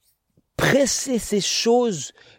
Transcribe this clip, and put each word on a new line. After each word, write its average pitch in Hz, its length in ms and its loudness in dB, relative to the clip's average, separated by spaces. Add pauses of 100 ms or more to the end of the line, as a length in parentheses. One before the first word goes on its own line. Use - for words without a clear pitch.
(560)
presser 254 640 0
ces 202 240 -2
choses 233 720 0 (260)